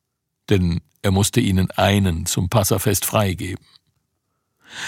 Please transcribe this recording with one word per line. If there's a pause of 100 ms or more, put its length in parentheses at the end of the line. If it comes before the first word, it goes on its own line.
(500)
Denn (220)
er
musste
ihnen
einen
zum
Passafest
freigeben. (1200)